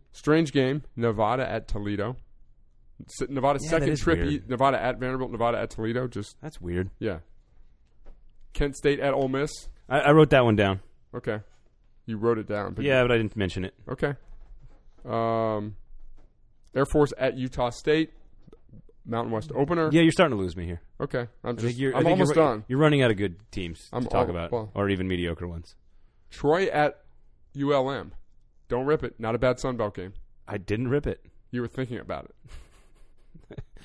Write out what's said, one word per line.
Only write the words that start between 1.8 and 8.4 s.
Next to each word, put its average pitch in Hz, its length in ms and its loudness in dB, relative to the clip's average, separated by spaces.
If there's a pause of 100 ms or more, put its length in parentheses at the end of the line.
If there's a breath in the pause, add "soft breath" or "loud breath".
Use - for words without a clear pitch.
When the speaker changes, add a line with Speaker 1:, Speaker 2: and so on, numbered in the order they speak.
Speaker 1:
S-, 131 80 -2
Nevada's 139 360 0
Speaker 2:
Yeah, 160 60 -6
Speaker 1:
second 156 160 2
Speaker 2:
that 147 60 2
is 143 80 -2
Speaker 1:
trip. 160 180 4
Speaker 2:
weird. 160 140 0
Speaker 1:
E-, 147 140 -2
Nevada 127 340 2
at 117 180 -2
Vanderbilt. 127 320 -4
Nevada 117 280 0
at 113 120 -4
Toledo. 117 360 -2
Just 104 340 -10
Speaker 2:
That's 156 200 -14
weird. 90 280 -2 (100)
Speaker 1:
Yeah. 98 200 -4 (1300)